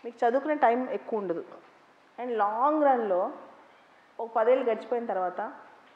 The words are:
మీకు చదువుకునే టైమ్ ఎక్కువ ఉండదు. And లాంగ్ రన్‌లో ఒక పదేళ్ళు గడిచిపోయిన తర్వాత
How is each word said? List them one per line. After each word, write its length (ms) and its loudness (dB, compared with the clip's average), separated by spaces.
మీకు 200 -2
చదువుకునే 300 2
టైమ్ 340 2
ఎక్కువ 300 -6
ఉండదు. 260 -4
And 160 -4
లాంగ్ 460 2
రన్‌లో 480 2
ఒక 160 -8
పదేళ్ళు 300 4
గడిచిపోయిన 400 -2
తర్వాత 360 -4